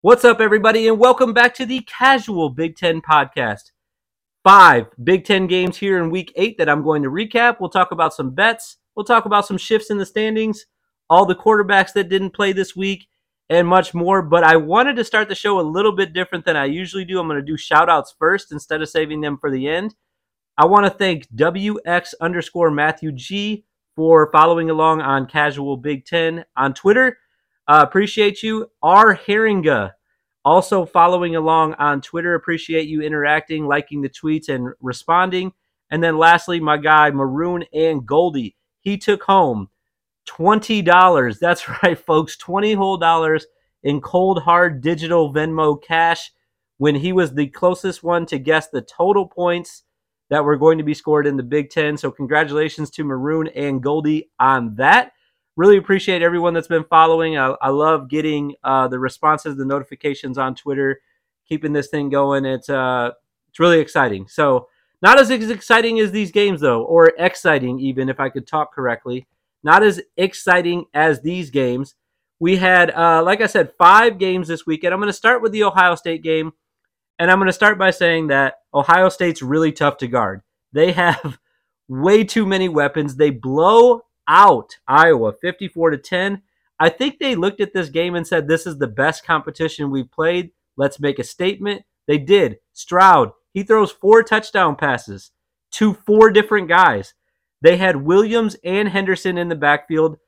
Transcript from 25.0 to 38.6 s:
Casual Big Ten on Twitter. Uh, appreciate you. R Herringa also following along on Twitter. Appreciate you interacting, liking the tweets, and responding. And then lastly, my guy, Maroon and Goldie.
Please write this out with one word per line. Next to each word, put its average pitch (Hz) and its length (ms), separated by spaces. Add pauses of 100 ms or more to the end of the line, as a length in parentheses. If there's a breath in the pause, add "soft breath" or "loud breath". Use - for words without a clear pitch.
Casual 143 500
Big 139 260
Ten 165 400 (140)
on 135 160
Twitter. 247 460 (480)
Uh, 151 200
appreciate 208 560
you. 220 260 (120)
R 196 340
Herringa 180 760 (520)
also 185 420
following 175 500
along 160 400
on 143 260
Twitter. 170 340
Appreciate 165 520
you 156 140
interacting, 151 640
liking 147 340
the 135 80
tweets, 156 400
and 127 320
responding. 180 720 (360)
And 156 140
then 160 140
lastly, 170 420
my 151 180
guy, 151 340
Maroon 147 520 (100)
and 151 320
Goldie. 143 500 (260)